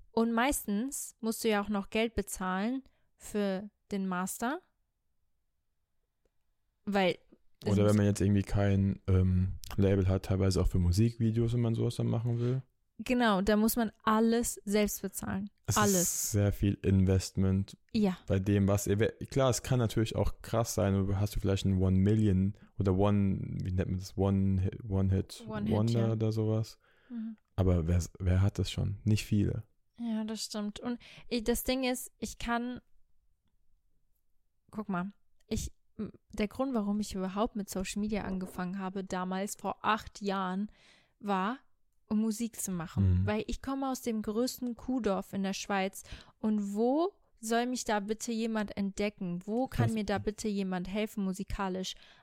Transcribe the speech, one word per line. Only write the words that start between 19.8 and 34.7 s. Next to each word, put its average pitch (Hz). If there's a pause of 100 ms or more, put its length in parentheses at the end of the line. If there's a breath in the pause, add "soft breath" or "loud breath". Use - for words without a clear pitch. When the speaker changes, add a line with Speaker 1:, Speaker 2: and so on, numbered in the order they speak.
Speaker 2:
auch -
krass -
sein, 98
du 98
hast 101
du -
vielleicht 98
ein 95
One 95
Million 98 (240 loud breath)
oder 95
One, 101 (240)
wie 92
nennt 92
man 95
das, 95
One 98
Hit, -
One 95
Hit -
Speaker 1:
One 214
Hit, 107
Speaker 2:
Wonder 113
Speaker 1:
ja. 113
Speaker 2:
oder 110
sowas. 110 (300 loud breath)
Speaker 1:
Mhm. 226 (200)
Speaker 2:
Aber 87
wer, 87 (160)
wer 90
hat 101
das 98
schon? 95
Nicht 107
viele. 104 (360)
Speaker 1:
Ja, 220
das 214
stimmt. 208
Und 240 (300 loud breath)
ich, 240
das 240
Ding 262
ist, 254
ich -
kann, 240 (1900)